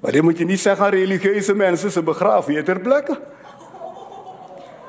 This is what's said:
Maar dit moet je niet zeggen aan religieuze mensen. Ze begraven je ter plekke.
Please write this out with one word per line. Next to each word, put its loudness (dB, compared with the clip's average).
Maar -4
dit 4
moet 4
je 0
niet 0
zeggen 2
aan 4
religieuze 2
mensen. 2
Ze 0
begraven 2
je 0
ter -2
plekke. 0